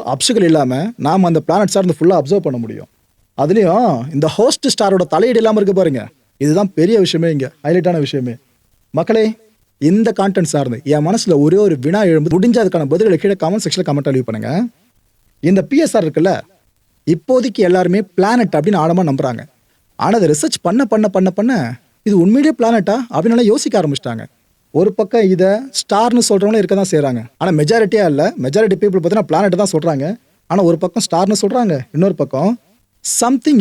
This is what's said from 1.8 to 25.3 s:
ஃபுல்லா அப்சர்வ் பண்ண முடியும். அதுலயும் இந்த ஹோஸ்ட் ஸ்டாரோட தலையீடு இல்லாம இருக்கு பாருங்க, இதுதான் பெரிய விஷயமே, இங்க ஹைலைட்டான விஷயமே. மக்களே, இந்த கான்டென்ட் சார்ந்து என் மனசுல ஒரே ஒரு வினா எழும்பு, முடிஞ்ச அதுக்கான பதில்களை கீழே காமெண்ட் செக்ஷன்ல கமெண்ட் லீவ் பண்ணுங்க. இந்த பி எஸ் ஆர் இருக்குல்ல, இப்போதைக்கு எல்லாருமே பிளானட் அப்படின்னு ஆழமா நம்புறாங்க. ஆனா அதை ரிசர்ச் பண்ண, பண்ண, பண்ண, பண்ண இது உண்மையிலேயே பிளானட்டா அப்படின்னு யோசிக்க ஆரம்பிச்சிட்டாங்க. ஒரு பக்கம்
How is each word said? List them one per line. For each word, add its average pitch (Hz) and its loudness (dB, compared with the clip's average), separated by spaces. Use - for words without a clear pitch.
ஃபுல்லா 175 2
அப்சர்வ் 156 -2
பண்ண 123 -4
முடியும். 107 -12
அதுலயும் 185 2
இந்த 147 0
ஹோஸ்ட் 269 0
ஸ்டாரோட 196 2
தலையீடு 226 2
இல்லாம 220 2
இருக்கு 196 0
பாருங்க, 139 0
இதுதான் 185 0
பெரிய 180 2
விஷயமே, 165 0
இங்க 135 -4
ஹைலைட்டான 175 0
விஷயமே. 127 -6
மக்களே, 220 0
இந்த 202 2
கான்டென்ட் 190 -2
சார்ந்து 131 -4
என் 147 0
மனசுல 202 0
ஒரே 170 2
ஒரு 175 2
வினா 190 0
எழும்பு, 156 2
முடிஞ்ச 208 2
அதுக்கான 175 -2
பதில்களை 190 2
கீழே 196 0
காமெண்ட் 190 -2
செக்ஷன்ல 175 -4
கமெண்ட் 143 -2
லீவ் 127 -4
பண்ணுங்க. 110 -8
இந்த 196 4
பி 277 0
எஸ் 277 0
ஆர் 185 0
இருக்குல்ல, 165 0
இப்போதைக்கு 226 0
எல்லாருமே 180 2
பிளானட் 208 0
அப்படின்னு 170 0
ஆழமா 170 2
நம்புறாங்க. 135 -4
ஆனா 190 0
அதை 180 2
ரிசர்ச் 151 -4
பண்ண, 214 0
பண்ண, 214 2
பண்ண, 185 2
பண்ண 226 0
இது 202 2
உண்மையிலேயே 277 2
பிளானட்டா 220 0
அப்படின்னு 226 2
யோசிக்க 233 0
ஆரம்பிச்சிட்டாங்க. 135 -4
ஒரு 190 2
பக்கம் 214 2